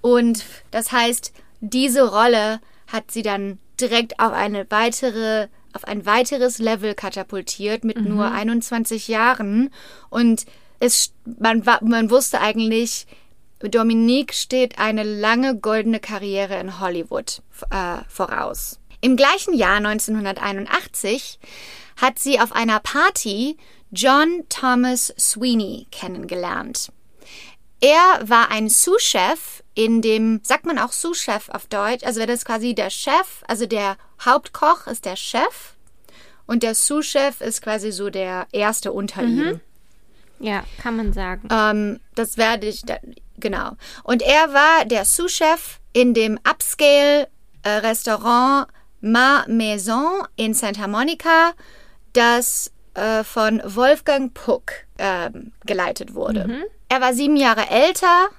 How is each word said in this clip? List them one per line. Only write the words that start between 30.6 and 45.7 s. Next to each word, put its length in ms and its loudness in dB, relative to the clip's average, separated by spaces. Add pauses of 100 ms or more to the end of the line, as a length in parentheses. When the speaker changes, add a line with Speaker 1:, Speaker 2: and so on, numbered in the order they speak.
Speaker 1:
man 120 -2
auch 140 -2
Sous-Chef 580 -6
auf 160 -12
Deutsch? 380 -4
Also 220 -4
das 140 -2
ist 40 -10
quasi 300 -4
der 160 -4
Chef, 560 -2
also 200 -4
der 300 -2 (280)
Hauptkoch 640 2
ist 160 -10
der 120 -6
Chef 580 -4 (720)
und 180 0
der 100 0
Sous-Chef 680 0
ist 220 -6
quasi 300 -4
so 180 -8
der 400 -6
Erste 420 -2
unter 300 -6
Speaker 2:
Mhm. 160 0
Speaker 1:
ihm. 220 -2 (800)
Speaker 2:
Ja, 240 -4 (180)
kann 140 -4
man 160 -2
sagen. 380 -6
Speaker 1:
Ähm, 500 0 (160)
das 200 -4
werde 300 0
ich, 160 -8
da, 140 -8 (420)
genau. 340 -6 (300)
Und 200 0
er 300 4
war 320 6
der 200 0
Sous-Chef 720 0 (140)